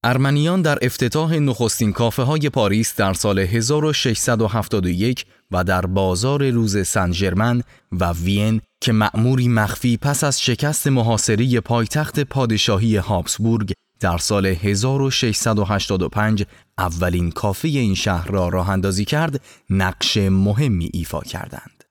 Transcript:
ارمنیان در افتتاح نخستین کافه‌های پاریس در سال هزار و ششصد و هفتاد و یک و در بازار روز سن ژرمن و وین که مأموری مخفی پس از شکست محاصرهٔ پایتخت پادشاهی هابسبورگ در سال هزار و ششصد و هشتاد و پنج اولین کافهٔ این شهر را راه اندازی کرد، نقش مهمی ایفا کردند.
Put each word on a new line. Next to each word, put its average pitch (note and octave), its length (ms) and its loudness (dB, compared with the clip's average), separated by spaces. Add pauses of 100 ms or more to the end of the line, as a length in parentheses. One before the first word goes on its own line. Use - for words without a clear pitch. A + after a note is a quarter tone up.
ارمنیان C#3+ 580 2
در D3+ 200 2
افتتاح D3+ 520 0
نخستین A#2 580 0
کافه‌های C3+ 560 0
پاریس A2 480 0
در G2 160 0
سال G2 260 0
هزار A2+ 460 0
و D#3 80 2
ششصد A#2 500 0
و A2 40 2
هفتاد G2+ 400 -2
و - 20 0
یک G#2 380 -2 (240)
و F2+ 140 0
در F#2 220 0
بازار G2 640 0
روز G#2 360 0
سن F2+ 260 0
ژرمن G2+ 500 0 (300)
و F2 200 0
وین G2+ 480 0 (200)
که A#2 120 0
مأموری A#2 560 2
مخفی A2+ 480 0
پس C#3+ 280 -2
از C#3 180 0
شکست D3 440 -2
محاصرهٔ A#2 760 2
پایتخت A#2+ 600 -2
پادشاهی A2+ 760 0
هابسبورگ G#2 760 -2 (280)
در E2+ 180 0
سال G2+ 280 0
هزار G2+ 560 0
و C3+ 80 0
ششصد A2+ 480 0
و G2+ 60 2
هشتاد F#2+ 380 -2
و E2 60 -2
پنج G#2 360 0 (340)
اولین F2 520 0
کافهٔ G2+ 380 -4
این B2 260 0
شهر F2 340 -2
را F#2 200 0
راه F#2 220 0
اندازی G2 340 0
کرد، D3 360 -2 (300)
نقش F#2+ 460 0
مهمی G2 760 2
ایفا D#2+ 280 -6
کردند. - 680 -14